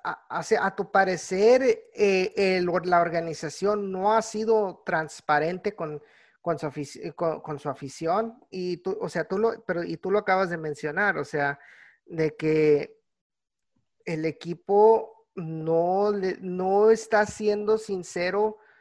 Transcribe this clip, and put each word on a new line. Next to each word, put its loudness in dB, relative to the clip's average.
A, -8
a, -6
a -4
tu -6
parecer, 4
eh, 2
el 2
or-, -2
la 4
organización -2
no 0
ha 4
sido -2
transparente -2
con, -10
con -4
su -6
afici-, -10
con, -4
con -10
su -10
afición. -4
Y -6
tú, -6
o -6
sea, -4
tú -4
lo, 0
pero, -2
y -6
tú -6
lo 4
acabas 2
de -4
mencionar, -2
o -2
sea, -2
de -2
que 2
el -4
equipo 2
no 0
le, -4
no 2
está 2
siendo 0
sincero -4